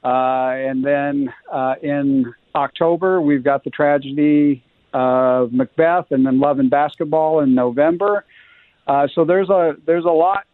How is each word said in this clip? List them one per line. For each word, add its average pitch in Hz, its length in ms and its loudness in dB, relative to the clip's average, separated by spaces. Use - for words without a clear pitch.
Uh, 127 60 -4
and 131 300 -4
then, 143 480 -2
uh, 131 300 -2
in 139 520 -2
October, 170 640 0
we've 143 220 0
got 139 220 -2
the - 40 -6
tragedy 147 960 0
of 127 580 0
Macbeth, 160 600 0
and 131 140 2
then 131 140 0
Love 143 200 0
and 131 100 2
Basketball 156 720 0
in 135 140 2
November. 147 680 0
Uh, 143 260 2
so 165 120 2
there's 180 240 0
a, 175 260 2
there's 165 200 0
a 175 40 2
lot 180 440 2